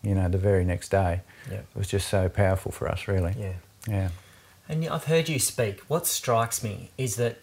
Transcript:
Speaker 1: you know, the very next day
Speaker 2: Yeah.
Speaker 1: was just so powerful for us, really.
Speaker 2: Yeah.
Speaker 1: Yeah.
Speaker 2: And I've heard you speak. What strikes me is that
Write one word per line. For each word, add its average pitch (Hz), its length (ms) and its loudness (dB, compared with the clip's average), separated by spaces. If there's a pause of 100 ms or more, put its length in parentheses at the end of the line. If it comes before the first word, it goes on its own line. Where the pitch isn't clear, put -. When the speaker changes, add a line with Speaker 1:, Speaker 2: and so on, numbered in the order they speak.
Speaker 1:
you 101 120 0
know, 92 120 4
the 90 120 2
very 95 260 4
next 87 240 -2
day 92 320 2 (300)
Speaker 2:
Yeah. 98 100 -6 (140)
Speaker 1:
was 98 120 -4
just 98 220 -2
so 95 220 2
powerful 95 420 2
for - 180 -6
us, - 160 -4
really. 95 320 0
Speaker 2:
Yeah. 98 140 -6 (340)
Speaker 1:
Yeah. 95 220 0 (640)
Speaker 2:
And 160 180 -2
I've - 160 -4
heard 165 240 4
you 151 100 0
speak. 107 500 0
What 170 180 0
strikes - 560 0
me 107 340 -6
is 120 200 -4
that 117 260 -2